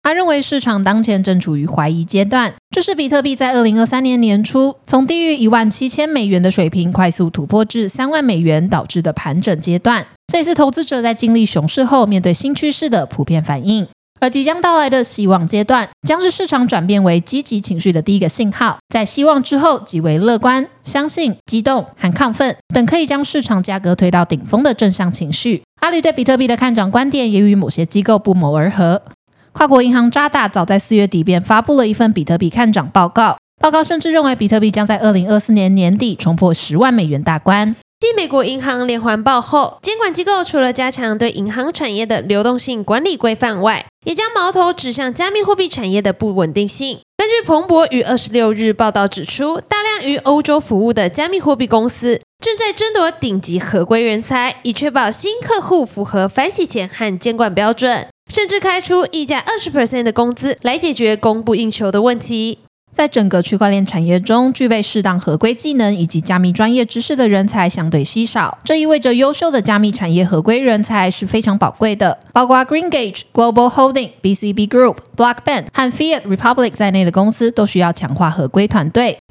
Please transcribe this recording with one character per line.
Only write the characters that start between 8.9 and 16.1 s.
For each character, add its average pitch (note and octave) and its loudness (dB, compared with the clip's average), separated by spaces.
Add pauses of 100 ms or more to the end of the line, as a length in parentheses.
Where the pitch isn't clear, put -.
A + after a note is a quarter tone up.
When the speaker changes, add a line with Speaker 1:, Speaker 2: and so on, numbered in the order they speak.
Speaker 1:
的 F#3+ -2
盘 D#3 -4
整 F3+ 0
阶 F3 0
段， A3 0 (200)
这 F4 -2
也 D#4+ 0
是 E4+ 0
投 C#4+ 4
资 D#4 -4
者 C4 -4
在 A#3 0
经 A3+ 0
历 A3+ 4
熊 D#3 -2
市 C4 0
后 B3+ 4
面 G3+ 2
对 F3 2
新 C#4 -4
趋 D4+ -2
势 D4 -4
的 F3+ 0
普 - -4
遍 D#3+ 0
反 C#3+ -4
应。 G#3 0 (340)
而 B3+ 2
即 C4+ -2
将 D#4+ -2
到 F4 2
来 D4 2
的 B3+ 0
希 G#3 -2
望 F3+ 4
阶 G#3 0
段， A3+ 0 (180)
将 E4 0